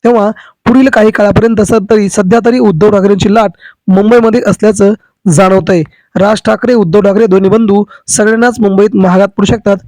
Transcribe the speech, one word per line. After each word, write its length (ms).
तेव्हा 280
पुढील 240
काही 220
काळापर्यंत 500
स-, 120
तरी 200
सध्या 360
तरी 140
उद्धव 320
ठाकरेंची 420
लाट 180
मुंबईमध्ये 600
असल्याचं 460
जाणवतंय. 560
राज 300
ठाकरे, 280
उद्धव 280
ठाकरे 260
दोन्ही 220
बंधू 340
सगळ्यांनाच 520
मुंबईत 360
महागात 320
पडू 180
शकतात 320